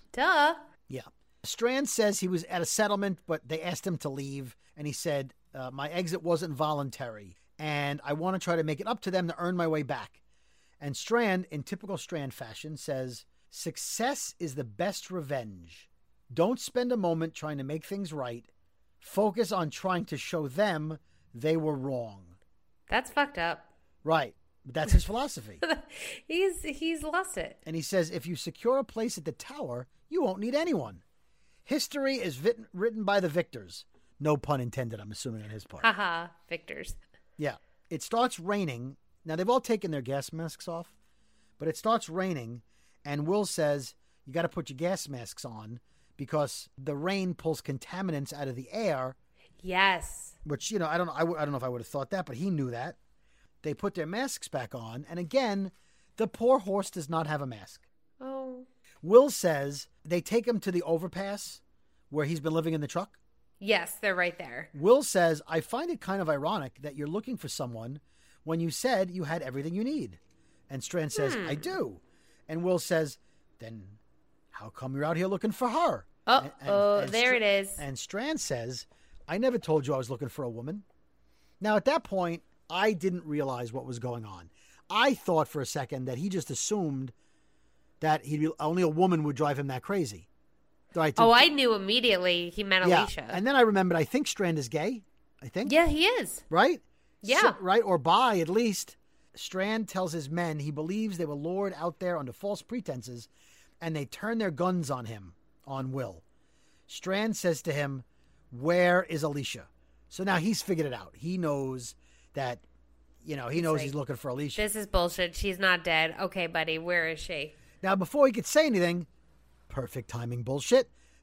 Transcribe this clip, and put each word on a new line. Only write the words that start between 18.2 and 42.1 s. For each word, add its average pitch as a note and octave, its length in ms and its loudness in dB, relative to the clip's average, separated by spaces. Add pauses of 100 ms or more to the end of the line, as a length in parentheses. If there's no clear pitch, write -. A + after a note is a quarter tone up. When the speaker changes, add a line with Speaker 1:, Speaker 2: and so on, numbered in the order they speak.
Speaker 2:
Focus G#3 520 2
on F3 180 0
trying F3+ 360 -2
to D3+ 120 -6
show D#3 320 -4
them D#3 480 0 (360)
they D3+ 220 2
were D#3 200 2
wrong." A2+ 600 -6 (540)
Speaker 1:
That's B3+ 220 0
fucked C#4+ 260 0
up. E3+ 280 -2 (380)
Speaker 2:
Right. D3+ 320 0 (300)
But B2+ 100 -14
that's D#3 180 -2
his F3+ 120 10
philosophy. F3+ 560 -6
Speaker 1:
<laughs> - 680 -4
He's, F4 360 0
he's D#4+ 400 -4
lost F4 340 -4
it. - 280 -8
Speaker 2:
And D#3+ 100 -6
he E3 60 -2
says, E3 280 0
"If F3 160 -6
you E3+ 100 -4
secure A#3 420 -2
a C#4 60 0
place - 340 -4
at D3 80 -12
the D#3 60 -4
tower, C3 560 -10 (220)
you E4+ 140 0
won't F#3+ 160 0
need A3+ 160 -2
anyone. E3+ 480 -2 (600)
History C4+ 520 -2
is F#3 220 -4
vit-, A3+ 220 0 (140)
written A3 300 -2
by G3+ 160 4
the F3+ 100 2
victors." C3 560 -4 (340)
No D3 180 4
pun C#3 240 0
intended, A#2 380 -4
I'm G#2 120 -12
assuming, A2 320 -8
on G#2 60 -14
his G#2+ 160 -12
part. - 180 -4
Speaker 1:
Haha, F#3 440 2 (220)
victors. - 460 -10 (420)
Speaker 2:
Yeah. C#3+ 180 -4 (340)
It D#3 120 -6
starts A#3+ 380 0
raining. D#3+ 560 -2 (300)
Now, D#3+ 100 -4
they've F#3 140 0
all B3+ 120 4
taken G3+ 300 -2
their C#3+ 100 -2
gas C3+ 300 -4
masks D#3+ 360 -8
off, E3+ 260 -10 (640)
but D3 100 -6
it D#3+ 100 0
starts A3+ 320 0
raining, D#3 520 -4 (420)